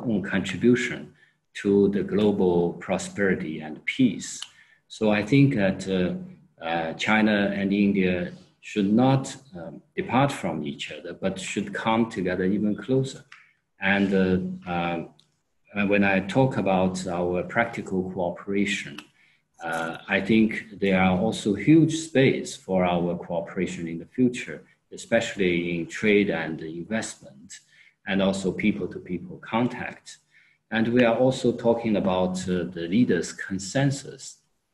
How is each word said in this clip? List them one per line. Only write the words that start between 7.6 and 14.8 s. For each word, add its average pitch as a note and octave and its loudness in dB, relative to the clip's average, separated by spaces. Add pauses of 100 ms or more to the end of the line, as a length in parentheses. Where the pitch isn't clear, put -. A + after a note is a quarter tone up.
India F#2+ 0 (300)
should G2+ -2
not, C3 2 (180)
um, E2 -14 (120)
depart A#2+ 0
from D#2 -6
each C#2+ -8
other, D#2+ -12
but F#2 -4
should - -6
come A2+ 0
together F#2 -2
even G#2 2
closer. C3 -2 (540)
And, G2 2
uh, F#2 0
um, E2+ -4 (640)